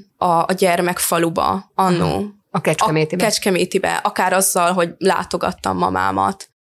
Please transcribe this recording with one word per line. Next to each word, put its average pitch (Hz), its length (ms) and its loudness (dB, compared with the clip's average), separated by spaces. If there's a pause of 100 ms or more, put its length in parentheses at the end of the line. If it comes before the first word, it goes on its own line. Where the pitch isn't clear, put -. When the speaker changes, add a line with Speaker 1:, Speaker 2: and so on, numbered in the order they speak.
(180)
Speaker 1:
a, 185 80 -2
a 170 320 2
gyermekfaluba 175 1160 0
annó. 180 300 2
Speaker 2:
Aha. 196 180 0 (280)
A 180 100 -4
Kecskemétibe. 160 640 0
Speaker 1:
A - 40 2
Kecskemétibe. 180 680 0 (100)
Akár 185 300 0
azzal, 185 400 2
hogy 175 240 0
látogattam 180 800 -2
mamámat. 98 720 0 (120)